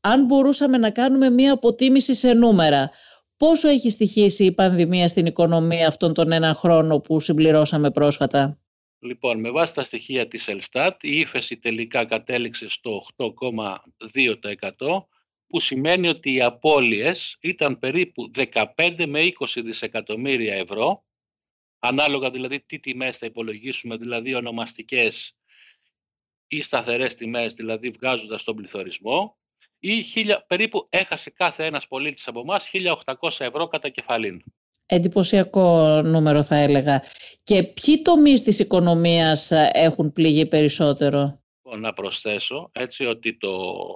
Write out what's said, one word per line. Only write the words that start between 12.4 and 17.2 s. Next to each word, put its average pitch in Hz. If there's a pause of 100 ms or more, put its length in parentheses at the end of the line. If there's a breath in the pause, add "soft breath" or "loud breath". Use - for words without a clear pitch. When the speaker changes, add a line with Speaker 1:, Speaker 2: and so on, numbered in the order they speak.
Speaker 2:
στο -
οκτώ 113
κόμμα 110 (300)
δύο 123
τοις 104
εκατό, 135 (400)
που 170
σημαίνει 170
ότι 156
οι 127
απώλειες 127